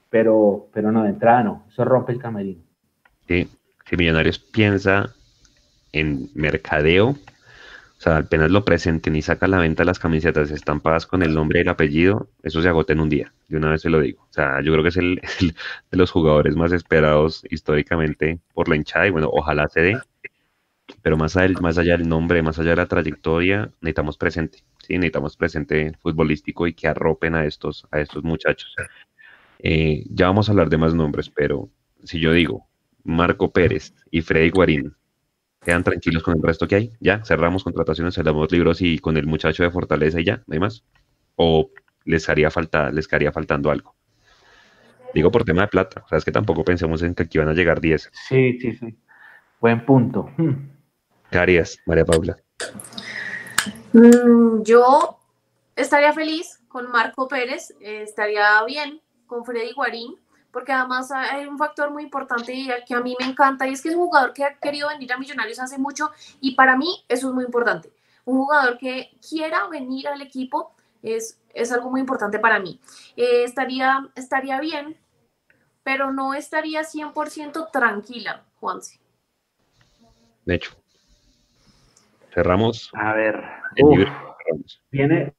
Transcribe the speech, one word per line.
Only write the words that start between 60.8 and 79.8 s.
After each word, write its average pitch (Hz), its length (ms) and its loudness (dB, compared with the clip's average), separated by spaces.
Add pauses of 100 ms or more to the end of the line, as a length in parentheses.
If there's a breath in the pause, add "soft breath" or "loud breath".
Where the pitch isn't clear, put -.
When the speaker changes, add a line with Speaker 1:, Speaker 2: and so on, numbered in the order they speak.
Speaker 3:
hay 269 340 -6
un 285 140 -12
factor 302 320 -4
muy 294 100 -12
importante 262 520 -8
y 262 160 -8 (180)
que 254 80 -6
a 247 60 -2
mí 247 180 -6
me 254 80 -4
encanta, 269 400 0
y 269 60 -6
es 269 100 -10
que 320 60 -6
es 330 60 -4
un 349 100 0
jugador 302 280 2
que 277 100 -6
ha 277 140 -4
querido 294 320 -6
venir 269 240 -10
a 254 60 -6
Millonarios 247 400 -10
hace 262 180 -10
mucho, 285 320 -6 (320 soft breath)
y 269 140 -4
para 262 200 6
mí 339 320 -4
eso 262 220 -4
es 254 60 -6
muy 254 100 -4
importante. 220 460 -2 (340)
Un 262 140 0
jugador 269 400 0
que 254 320 -10 (180)
quiera 320 380 -6
venir 269 400 -10
al 285 160 -8
equipo 269 500 -10 (300)
es, 226 360 -8 (140)
es 240 180 -4
algo 254 200 -4
muy 262 100 -2
importante 220 380 -4
para 214 200 2
mí. 180 200 -12 (360 soft breath)
Eh, 240 280 2
estaría, 262 720 -4
estaría 269 440 -6
bien, 311 380 -10 (840)
pero 269 280 -2
no 269 220 -4
estaría 311 500 -6
cien 302 300 -12
por 302 160 -6
ciento 302 420 -12
tranquila, 214 720 -4 (160)
Juanse. 185 400 -12 (1500)